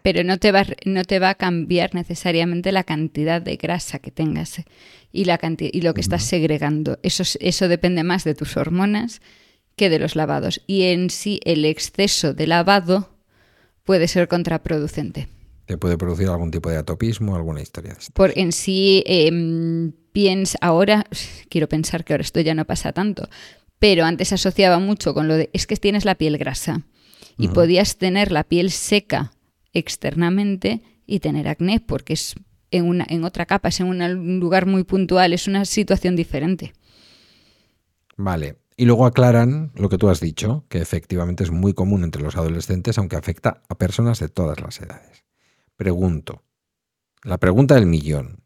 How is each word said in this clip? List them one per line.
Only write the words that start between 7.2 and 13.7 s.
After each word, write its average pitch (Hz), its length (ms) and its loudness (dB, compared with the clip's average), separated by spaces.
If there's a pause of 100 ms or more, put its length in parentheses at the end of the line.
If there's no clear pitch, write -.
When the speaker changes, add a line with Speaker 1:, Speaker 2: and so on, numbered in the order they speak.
Speaker 1:
es, - 180 -4
eso 180 260 0
depende 175 360 0
más 180 200 -2
de 151 120 -2
tus - 220 -8
hormonas 202 640 -2 (540)
que 196 140 2
de 160 100 4
los - 160 -4
lavados. 147 520 -2
Y 190 160 0
en 180 260 2
sí, - 340 -6
el 151 220 0
exceso 160 680 -2
de 151 140 -4
lavado 185 680 2 (680)